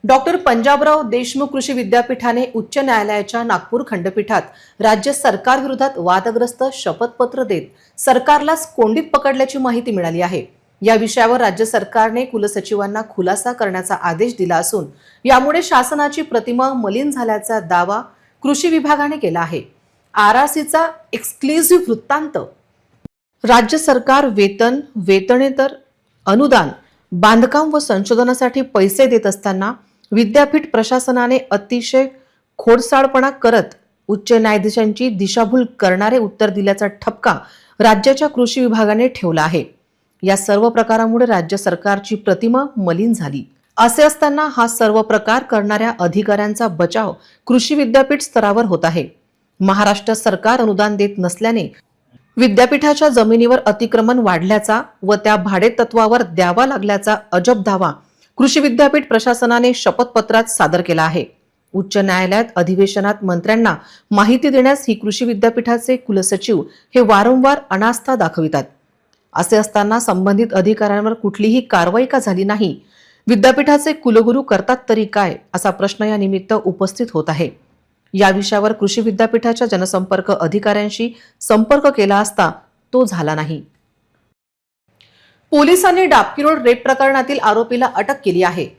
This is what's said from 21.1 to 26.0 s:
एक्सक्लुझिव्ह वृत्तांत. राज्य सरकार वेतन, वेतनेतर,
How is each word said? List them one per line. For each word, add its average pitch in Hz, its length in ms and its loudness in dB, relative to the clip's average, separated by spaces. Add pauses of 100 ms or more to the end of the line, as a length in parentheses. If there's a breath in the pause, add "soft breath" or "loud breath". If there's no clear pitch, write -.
एक्सक्लुझिव्ह 320 760 0
वृत्तांत. 285 500 -4 (1040)
राज्य 240 340 2
सरकार 269 480 2
वेतन, 220 540 0 (160)
वेतनेतर, 247 800 0 (520)